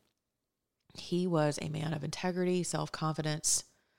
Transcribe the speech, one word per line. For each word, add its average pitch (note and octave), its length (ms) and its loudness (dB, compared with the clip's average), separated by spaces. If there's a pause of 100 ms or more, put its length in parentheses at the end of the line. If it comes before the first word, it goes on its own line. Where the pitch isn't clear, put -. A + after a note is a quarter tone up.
(960)
He F3+ 320 0
was D3+ 340 4
a D#3+ 80 -6
man D#3 240 -2
of D#3 120 -2
integrity, F3+ 600 0
self-confidence, D#3 1000 0 (340)